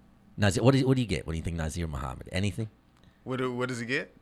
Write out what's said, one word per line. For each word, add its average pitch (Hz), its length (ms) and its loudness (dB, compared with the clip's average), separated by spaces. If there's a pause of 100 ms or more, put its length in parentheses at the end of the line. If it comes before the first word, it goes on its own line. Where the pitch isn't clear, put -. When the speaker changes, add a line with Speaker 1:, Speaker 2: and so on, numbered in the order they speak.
(380)
Speaker 1:
Nazir, 101 260 2
what 135 80 10
do 135 60 6
you, 127 100 4
what 135 80 6
do 127 60 0
you 113 40 -2
get? 90 200 -2
What 80 80 -4
do - 20 -2
you 78 60 -4
think 85 160 -4
Nazir 80 280 -4
Muhammad? 67 460 -8
Anything? 101 380 -2 (540)
Speaker 2:
What 127 120 -4
do, 127 160 -2
what 123 160 -2
does 123 120 -6
he 120 60 -6
get? 147 360 -4